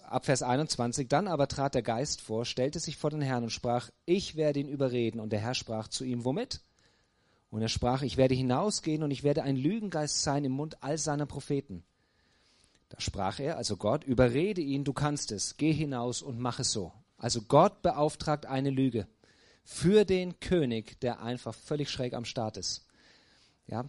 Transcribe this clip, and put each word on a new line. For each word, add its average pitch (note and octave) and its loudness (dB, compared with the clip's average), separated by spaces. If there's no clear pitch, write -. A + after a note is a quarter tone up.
ab - -4
Vers C#3 2
einundzwanzig, B2 0
„Dann F3 4
aber C#3+ 2
trat C#3+ -2
der B2 2
Geist A#2 -2
vor, A2+ -2
stellte C#3 0
sich D#3 -8
vor D3+ -2
den D3+ -4
Herrn C3 0
und A#2 -4
sprach, A#2+ -2
ich F3 0
werde D3 2
ihn C#3 -6
überreden.“ B2 0
Und G#2+ -6
der G#2 2
Herr B2 -2
sprach A2 -6
zu - -6
ihm, A#2+ -2
„Womit?“ E3 -2
Und A2 -4
er A2 0
sprach, B2+ 0
„Ich B2 -4
werde C3 6
hinausgehen D#3 0
und C#3+ 0
ich B2 -4
werde C#3+ 2
ein C3+ 0
Lügengeist D#3+ -2
sein C#3+ 0
im C3 0
Mund D3+ -6
all D3 -2
seiner D3 -2
Propheten.“ C3+ -6
Da - -16
sprach G2 -2
er, D3+ -2
also - -4
Gott, B2 0
„Überrede C3+ 4
ihn, C#3 -2
du C#3 0
kannst D3 -2
es, - -6
geh D#3 2
hinaus B2+ -2
und B2 -8
mach B2 -2
es A#2+ 0
so.“ F#2 -4
Also A#2 -2
Gott D#3 6
beauftragt D3+ 0
eine C3+ 0
Lüge C3 2
für G3+ 6
den F3+ 0
König, B2 0
der A#2+ -2
einfach A#2+ -6
völlig D3 -4
schräg B2 -4
am A#2 -6
Start A2 -4
ist. - -8
Ja, A2+ -6